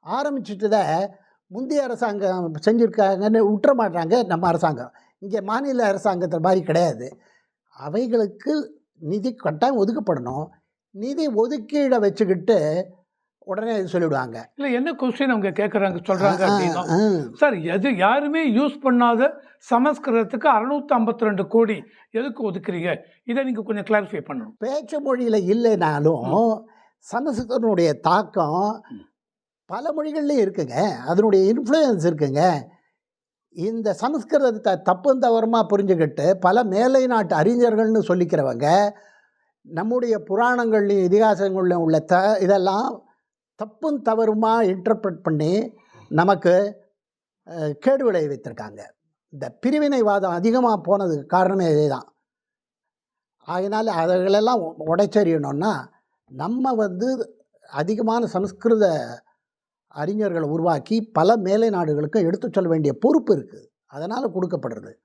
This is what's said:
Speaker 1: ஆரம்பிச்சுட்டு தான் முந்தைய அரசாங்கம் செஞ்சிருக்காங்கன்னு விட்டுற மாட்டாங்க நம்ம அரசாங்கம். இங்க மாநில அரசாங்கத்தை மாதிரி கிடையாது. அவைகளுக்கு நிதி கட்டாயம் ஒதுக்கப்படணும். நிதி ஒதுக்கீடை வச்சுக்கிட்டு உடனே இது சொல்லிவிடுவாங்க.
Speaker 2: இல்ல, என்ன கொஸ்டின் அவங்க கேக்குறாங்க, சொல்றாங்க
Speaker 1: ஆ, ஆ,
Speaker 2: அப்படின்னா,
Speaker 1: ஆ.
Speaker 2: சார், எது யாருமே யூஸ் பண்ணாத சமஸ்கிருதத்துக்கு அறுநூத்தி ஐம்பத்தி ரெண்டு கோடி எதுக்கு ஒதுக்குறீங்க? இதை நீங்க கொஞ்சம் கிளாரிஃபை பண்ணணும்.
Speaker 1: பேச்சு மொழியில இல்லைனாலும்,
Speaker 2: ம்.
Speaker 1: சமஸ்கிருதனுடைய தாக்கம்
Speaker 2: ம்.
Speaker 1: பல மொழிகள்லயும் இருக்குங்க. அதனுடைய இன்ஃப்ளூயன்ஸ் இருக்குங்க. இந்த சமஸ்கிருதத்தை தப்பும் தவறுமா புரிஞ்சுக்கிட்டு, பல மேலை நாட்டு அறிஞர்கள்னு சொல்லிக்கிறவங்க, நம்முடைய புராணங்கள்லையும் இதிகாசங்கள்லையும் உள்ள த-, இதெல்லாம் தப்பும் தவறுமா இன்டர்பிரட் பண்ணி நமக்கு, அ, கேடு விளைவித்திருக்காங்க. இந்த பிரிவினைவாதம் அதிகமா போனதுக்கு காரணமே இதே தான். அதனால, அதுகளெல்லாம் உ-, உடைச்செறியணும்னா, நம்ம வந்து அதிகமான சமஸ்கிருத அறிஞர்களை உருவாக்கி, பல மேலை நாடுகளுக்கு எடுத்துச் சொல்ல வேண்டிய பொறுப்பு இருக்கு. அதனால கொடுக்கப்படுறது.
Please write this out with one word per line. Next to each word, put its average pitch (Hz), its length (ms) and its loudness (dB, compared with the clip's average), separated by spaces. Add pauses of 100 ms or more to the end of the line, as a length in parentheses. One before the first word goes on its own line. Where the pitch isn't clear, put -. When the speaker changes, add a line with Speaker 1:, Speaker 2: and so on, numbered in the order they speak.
Speaker 1:
ஆரம்பிச்சுட்டு 220 600 -4
தான் 196 400 0 (380)
முந்தைய 262 360 -4
அரசாங்கம் 202 720 -2
செஞ்சிருக்காங்கன்னு 214 1040 2
விட்டுற - 200 4
மாட்டாங்க 185 480 0
நம்ம 170 200 0
அரசாங்கம். 156 460 0 (260)
இங்க 196 240 -6
மாநில 240 440 -2
அரசாங்கத்தை 180 520 -2
மாதிரி 185 240 2
கிடையாது. 147 580 -2 (560)
அவைகளுக்கு 226 1040 -4 (180)
நிதி 190 360 -6
கட்டாயம் 196 520 0
ஒதுக்கப்படணும். 156 600 -4 (440)
நிதி 269 380 -6
ஒதுக்கீடை 247 720 0
வச்சுக்கிட்டு 185 880 0 (500)
உடனே 214 400 -6
இது 180 200 -4
சொல்லிவிடுவாங்க. 127 460 -2 (100)
Speaker 2:
இல்ல, 277 160 -6
என்ன 254 220 -2
கொஸ்டின் 254 300 -4
அவங்க 220 280 0
கேக்குறாங்க, 196 460 -2
சொல்றாங்க 190 460 0
Speaker 1:
ஆ, 185 60 2
ஆ, 202 120 2
Speaker 2:
அப்படின்னா, 175 600 0
Speaker 1:
ஆ. 131 140 -8
Speaker 2:
சார், 285 200 4
எது 185 420 -2
யாருமே 285 600 2
யூஸ் 285 260 0
பண்ணாத 240 500 2 (420)
சமஸ்கிருதத்துக்கு 240 760 0
அறுநூத்தி 269 440 0
ஐம்பத்தி 233 300 0
ரெண்டு 196 240 -2
கோடி 214 380 0 (260)
எதுக்கு 226 400 -6
ஒதுக்குறீங்க? 175 480 -6 (260)
இதை 247 200 -4
நீங்க 233 180 -6
கொஞ்சம் 208 220 -6
கிளாரிஃபை 208 440 -2
பண்ணணும். 120 300 -12
Speaker 1:
பேச்சு 294 420 -6
மொழியில 254 340 -2
இல்லைனாலும், 175 880 0
Speaker 2:
ம். 214 460 0 (440)
Speaker 1:
சமஸ்கிருதனுடைய 226 880 0
தாக்கம் 185 880 0
Speaker 2:
ம். - 60 -16 (720)
Speaker 1:
பல 262 260 -8
மொழிகள்லயும் 294 560 -2
இருக்குங்க. 165 480 -4
அதனுடைய 196 580 2
இன்ஃப்ளூயன்ஸ் 254 500 2
இருக்குங்க. 151 580 2 (840)
இந்த 214 440 -4
சமஸ்கிருதத்தை 233 880 0
தப்பும் 240 400 2
தவறுமா 226 460 2
புரிஞ்சுக்கிட்டு, 185 640 2
பல 190 300 4
மேலை 247 420 2
நாட்டு 214 300 0
அறிஞர்கள்னு 220 720 2
சொல்லிக்கிறவங்க, 165 840 2 (720)
நம்முடைய 220 580 -2
புராணங்கள்லையும் 208 920 2
இதிகாசங்கள்லையும் 190 720 2
உள்ள 160 160 4
த-, 190 420 2
இதெல்லாம் 196 640 0 (520)
தப்பும் 254 500 -6
தவறுமா 220 420 2
இன்டர்பிரட் 196 760 0
பண்ணி 170 540 0 (320)
நமக்கு, 185 680 2 (760)
அ, 156 300 -6
கேடு 262 320 2
விளைவித்திருக்காங்க. 120 680 -6 (480)
இந்த 135 380 -14
பிரிவினைவாதம் 240 640 2
அதிகமா 220 500 2
போனதுக்கு 170 440 0
காரணமே 185 460 2
இதே 151 180 2
தான். 131 260 -6 (1200)
அதனால, 202 580 -4
அதுகளெல்லாம் 190 640 2
உ-, 160 360 -4
உடைச்செறியணும்னா, 170 800 2 (540)
நம்ம 233 480 -4
வந்து 220 600 -4 (340)
அதிகமான 220 560 -2
சமஸ்கிருத 190 800 0 (880)
அறிஞர்களை 175 480 -4
உருவாக்கி, 165 600 -2
பல 202 340 2
மேலை 214 340 0
நாடுகளுக்கு 156 540 0
எடுத்துச் 170 280 -2
சொல்ல 185 160 0
வேண்டிய 156 320 2
பொறுப்பு 247 340 4
இருக்கு. - 380 -12 (120)
அதனால 208 500 -8
கொடுக்கப்படுறது. 160 580 -8 (120)